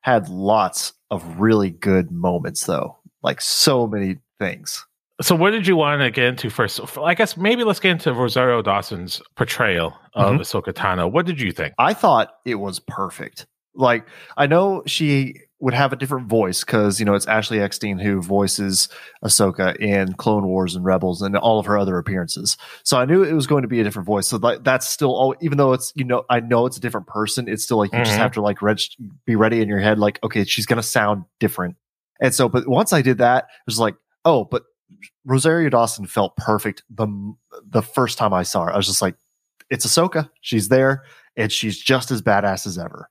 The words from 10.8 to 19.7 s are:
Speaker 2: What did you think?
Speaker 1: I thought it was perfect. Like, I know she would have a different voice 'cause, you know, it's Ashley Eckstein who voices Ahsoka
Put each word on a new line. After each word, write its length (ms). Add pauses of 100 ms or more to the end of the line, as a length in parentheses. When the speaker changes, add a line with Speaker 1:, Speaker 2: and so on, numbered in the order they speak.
Speaker 2:
What 160
did 140
you 120
think? 260
Speaker 1:
I 160
thought 360 (140)
it 120
was 240
perfect. 680 (280)
Like, 340 (280)
I 120
know 380
she 500 (240)
would 140
have 180
a 40
different 320
voice 360
'cause, 340
you 80
know, 80
it's 140
Ashley 320
Eckstein 400
who 200
voices 680 (360)
Ahsoka 520